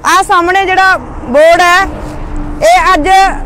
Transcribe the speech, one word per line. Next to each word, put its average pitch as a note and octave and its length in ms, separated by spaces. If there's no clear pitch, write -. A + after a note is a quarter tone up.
ਆਹ F4 180
ਸਾਹਮਣੇ F#4+ 440
ਜਿਹੜਾ F#4+ 320
ਬੋਰਡ D#4+ 640
ਹੈ, F4+ 220
ਇਹ F4 320
ਅੱਜ D4+ 140